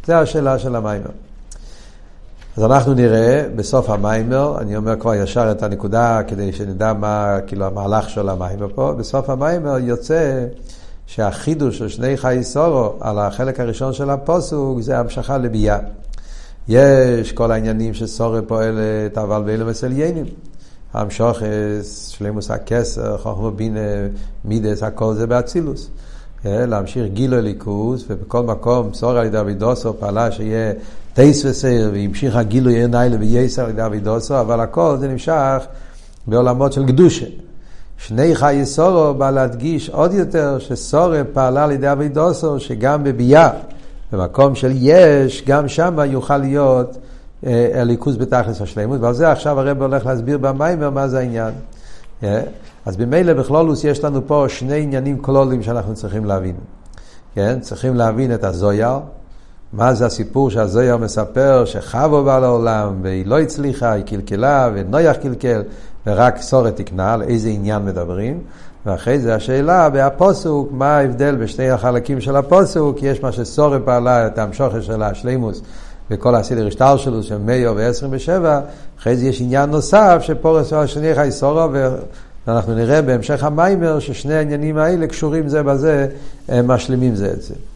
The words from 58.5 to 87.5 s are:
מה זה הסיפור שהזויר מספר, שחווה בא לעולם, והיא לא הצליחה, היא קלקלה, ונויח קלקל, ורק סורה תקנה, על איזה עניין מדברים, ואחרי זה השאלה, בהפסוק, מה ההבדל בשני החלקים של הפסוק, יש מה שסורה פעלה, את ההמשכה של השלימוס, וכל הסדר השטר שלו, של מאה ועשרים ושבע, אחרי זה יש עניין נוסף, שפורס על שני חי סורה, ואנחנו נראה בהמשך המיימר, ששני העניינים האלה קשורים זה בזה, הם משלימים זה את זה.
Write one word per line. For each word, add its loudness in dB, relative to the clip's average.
מה 4
זה 2
הסיפור 0
שהזויר 2
מספר, 2
שחווה 0
בא 4
לעולם, 2
והיא -2
לא 4
הצליחה, -2
היא -2
קלקלה, 0
ונויח 2
קלקל, -2
ורק 4
סורה 2
תקנה, -2
על -2
איזה 0
עניין -2
מדברים, -4
ואחרי 0
זה 2
השאלה, 2
בהפסוק, 2
מה 2
ההבדל 2
בשני -2
החלקים 0
של 0
הפסוק, 4
יש -2
מה -2
שסורה 2
פעלה, 2
את -4
ההמשכה -2
של -4
השלימוס, -4
וכל 2
הסדר 0
השטר 4
שלו, -2
של -6
מאה 0
ועשרים -2
ושבע, 2
אחרי 0
זה 0
יש -2
עניין 2
נוסף, 6
שפורס 2
על 2
שני 0
חי 2
סורה, 2
ואנחנו 0
נראה 2
בהמשך 0
המיימר, 2
ששני -4
העניינים 0
האלה 2
קשורים -2
זה 0
בזה, 2
הם 4
משלימים 2
זה 0
את -6
זה. -12